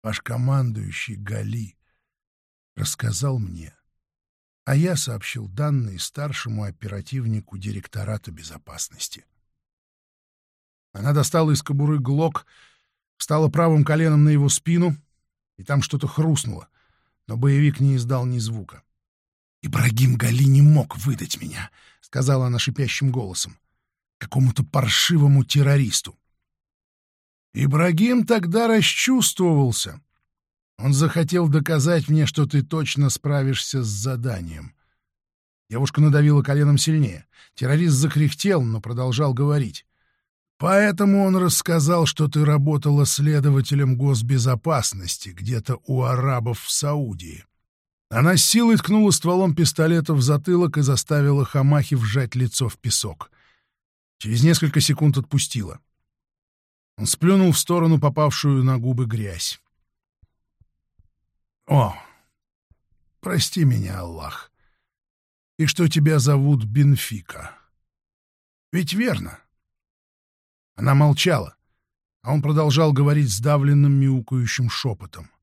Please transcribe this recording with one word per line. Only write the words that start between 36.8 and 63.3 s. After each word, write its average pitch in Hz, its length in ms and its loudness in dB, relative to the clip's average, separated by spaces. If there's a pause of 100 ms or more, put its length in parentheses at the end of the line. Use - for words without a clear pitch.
Террорист 147 400 2
закряхтел, 151 640 0
но 110 200 -4
продолжал 127 520 -2
говорить. 143 520 -2 (720)
«Поэтому 196 680 2
он 190 120 2
рассказал, 170 680 2
что 151 220 -2
ты 151 160 0
работала 147 600 2
следователем 143 920 2
госбезопасности 120 1300 -2
где-то 107 560 -6
у 127 180 -2
арабов 123 580 -2
в - 100 -10
Саудии». 104 760 -6 (640)
Она 143 280 4
с - 60 4
силой 226 340 4
ткнула 208 340 4
стволом 175 440 2
пистолета 160 580 2
в 143 80 2
затылок 151 560 2
и 151 40 0
заставила 143 640 2
Хамахи 143 500 2
вжать 117 400 -2
лицо 127 320 -2
в 98 100 -8
песок. - 540 -6 (840)
Через 113 260 0
несколько 160 380 2
секунд 147 360 0
отпустила. 120 600 -6 (1200)
Он 107 60 -8
сплюнул 185 480 2
в - 40 0
сторону 165 400 2
попавшую 143 640 0
на 131 160 0
губы 123 280 -2
грязь. 104 560 -8 (2000)
«О, 113 300 2 (1300)
прости 180 420 -2